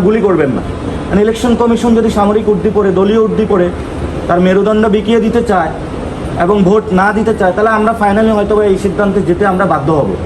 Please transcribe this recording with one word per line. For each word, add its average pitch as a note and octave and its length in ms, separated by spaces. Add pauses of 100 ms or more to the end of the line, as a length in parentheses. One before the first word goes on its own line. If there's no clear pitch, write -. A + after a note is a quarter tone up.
গুলি A3 220
করবেন D3+ 300
না। F2 40 (480)
মানে F3+ 160
ইলেকশন A3+ 260 (100)
কমিশন A#3 380
যদি A3+ 180
সামরিক G#3 360
উর্দি F3+ 240
পরে, G3 120 (100)
দলীয় G#3 280
উর্দি F#3 240
পরে F3+ 160 (600)
তার F3 180
মেরুদণ্ড G3+ 380 (120)
বিকিয়ে A3 300
দিতে A3+ 160 (100)
চায় E3 200 (720)
এবং G3 120 (120)
ভোট G#3 160 (160)
না G3 80 (100)
দিতে A3 220
চায়, F#3 160
তাহলে G#3+ 220
আমরা G#3+ 140 (100)
finally G#3+ 360
হয়তো G#3 200
বা G#3+ 140
এই F#3 120
সিদ্ধান্তে G3 360 (100)
যেতে F3 220
আমরা F#3 220
বাধ্য C#3+ 160 (100)
হব। G#2 100 (160)